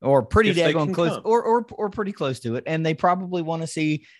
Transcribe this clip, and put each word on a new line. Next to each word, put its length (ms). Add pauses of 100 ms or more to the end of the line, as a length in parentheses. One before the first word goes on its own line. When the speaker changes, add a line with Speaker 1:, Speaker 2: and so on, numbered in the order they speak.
Speaker 1:
or 220
pretty 280
Speaker 2:
If 60
they 160
Speaker 1:
daggone 140
Speaker 2:
can 80
Speaker 1:
close 200
Speaker 2:
come. 100
Speaker 1:
or, 180
or, 300
or 180
pretty 220
close 280
to 140
it. 140
And 180
they 80
probably 480
wanna 240
see, 400 (120)